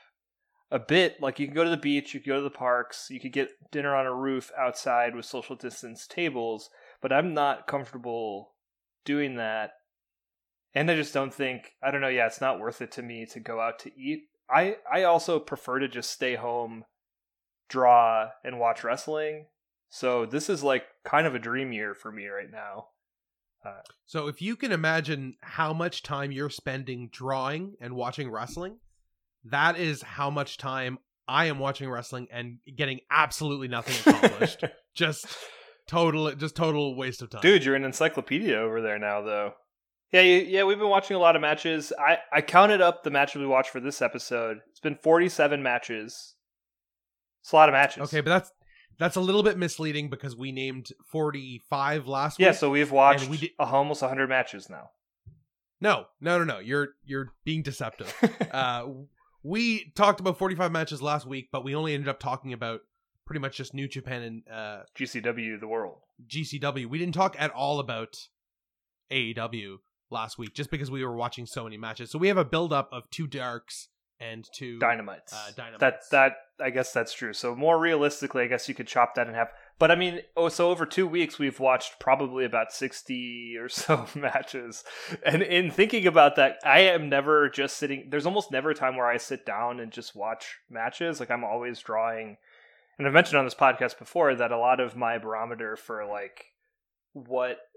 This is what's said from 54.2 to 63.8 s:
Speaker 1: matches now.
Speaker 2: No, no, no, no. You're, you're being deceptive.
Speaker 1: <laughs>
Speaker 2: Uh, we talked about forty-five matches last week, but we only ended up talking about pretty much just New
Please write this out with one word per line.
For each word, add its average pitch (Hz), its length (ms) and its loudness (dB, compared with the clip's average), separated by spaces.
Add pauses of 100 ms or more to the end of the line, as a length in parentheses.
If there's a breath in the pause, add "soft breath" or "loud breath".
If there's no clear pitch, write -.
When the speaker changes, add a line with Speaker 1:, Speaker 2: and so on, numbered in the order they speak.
Speaker 1:
matches 123 400 -2
now. 78 220 -18 (920)
Speaker 2:
No, 180 240 2 (160)
no, 170 160 2
no, 170 80 2
no. 120 140 -4
You're, 139 320 -2 (120)
you're 135 300 -8 (100)
being 160 180 -2
deceptive. 127 520 -10 (260)
Speaker 1:
<laughs> - 120 -4
Speaker 2:
Uh, 123 340 -2 (580)
we 214 480 -2
talked 202 300 4
about 180 160 -2
forty-five 185 340 -2
matches 156 300 -4
last 147 260 -4
week, 131 240 -10
but 131 140 -6
we 139 100 -4
only 156 180 -2
ended 139 140 -4
up 135 140 -4
talking 131 320 -6
about 113 260 -6 (460)
pretty 151 160 -8
much 135 160 -8
just 127 160 -12
New 139 160 -8